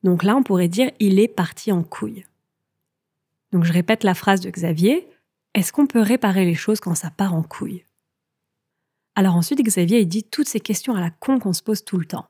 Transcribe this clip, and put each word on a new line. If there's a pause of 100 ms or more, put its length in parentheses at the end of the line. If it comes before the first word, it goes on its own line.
Donc
là,
on
pourrait
dire,
il
est
parti
en
couille. (1300)
Donc
je
répète
la
phrase
de
Xavier, (460)
est-ce
qu'on
peut
réparer
les
choses
quand
ça
part
en
couille ? (1300)
Alors
ensuite,
Xavier,
il
dit
toutes
ces
questions
à
la
con
qu'on
se
pose
tout
le
temps.